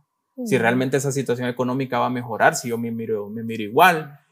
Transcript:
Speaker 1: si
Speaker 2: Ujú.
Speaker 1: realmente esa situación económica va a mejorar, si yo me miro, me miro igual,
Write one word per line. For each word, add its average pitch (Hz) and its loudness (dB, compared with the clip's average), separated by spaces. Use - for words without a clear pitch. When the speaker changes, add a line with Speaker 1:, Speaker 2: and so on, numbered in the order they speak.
Speaker 1:
si 208 2
Speaker 2:
Ujú. 117 2
Speaker 1:
realmente 127 2
esa 139 0
situación 123 -2
económica 127 -2
va 123 2
a 123 -2
mejorar, 120 2
si 127 -6
yo 117 -2
me 117 -4
miro, 110 -4
me 113 -8
miro 113 -6
igual, 156 4